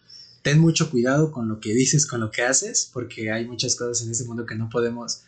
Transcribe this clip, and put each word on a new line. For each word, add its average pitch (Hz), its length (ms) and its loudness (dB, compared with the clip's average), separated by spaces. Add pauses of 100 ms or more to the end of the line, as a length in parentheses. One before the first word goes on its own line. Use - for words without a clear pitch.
(420)
Ten 147 180 6
mucho 165 300 4
cuidado 135 420 2
con 117 160 -4
lo 107 120 -4
que 107 140 0
dices, 135 320 4
con 120 140 -4
lo 107 100 -2
que - 120 -2
haces, 131 500 0
porque 113 400 -6
hay 113 120 -2
muchas 120 320 -4
cosas 120 300 -4
en 113 60 -6
este 117 120 -4
mundo 117 220 -8
que 113 80 -8
no 113 160 -4
podemos 120 580 -4